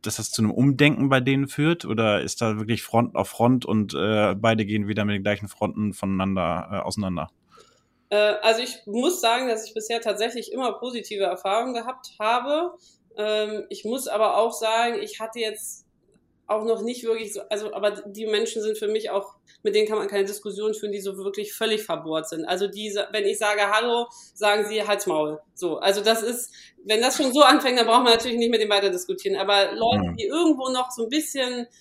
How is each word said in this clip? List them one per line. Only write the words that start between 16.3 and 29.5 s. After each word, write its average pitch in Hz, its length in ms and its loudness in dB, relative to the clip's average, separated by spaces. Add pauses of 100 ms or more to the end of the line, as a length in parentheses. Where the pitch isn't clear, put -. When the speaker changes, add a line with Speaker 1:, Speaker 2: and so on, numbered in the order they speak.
Speaker 2:
auch 214 160 0
noch 220 200 0
nicht 240 200 -6
wirklich 226 300 -2
so, 208 160 -10
also, 214 240 -4
aber 202 160 0 (160)
die 214 220 -8
Menschen 220 340 0
sind 214 160 -2
für 214 100 -4
mich 214 220 -2
auch, 196 240 -4 (300)
mit 208 100 0
denen 214 140 4
kann 214 100 0
man 202 100 -2
keine 202 180 0
Diskussion 208 500 -6
führen, 214 160 -6
die 202 100 -6
so 190 160 -8
wirklich 196 360 -8
völlig 220 280 -2
verbohrt 160 480 -6
sind. 160 160 -6
Also 185 220 -2
die 208 240 -8
sa-, 202 200 -4
wenn 208 140 -2
ich 208 140 0
sage, 208 220 2 (100)
„Hallo“, 240 340 2 (300)
sagen 208 320 2
sie, 214 200 -2
„Halt's 196 200 0
Maul.“ 156 320 0 (160)
So, 170 240 -4
also 202 220 2
das 220 200 4
ist, 233 320 -4 (300)
wenn 214 180 2
das 254 160 2
schon 262 160 2
so 294 80 8
anfängt, 262 380 6
dann 226 80 4
braucht 240 160 6
man 233 100 6
natürlich 233 240 0
nicht 233 140 2
mit 226 100 2
dem 208 80 -2
weiter 202 220 2
diskutieren. 190 460 -4
Aber 196 340 2